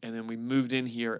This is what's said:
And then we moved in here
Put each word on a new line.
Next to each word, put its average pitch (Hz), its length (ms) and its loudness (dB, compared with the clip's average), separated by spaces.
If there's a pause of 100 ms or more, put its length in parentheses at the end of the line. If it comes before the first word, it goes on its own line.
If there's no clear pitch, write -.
And 113 140 -6
then 113 120 -6
we 113 100 -4
moved 123 360 2
in 127 120 2
here 117 340 -2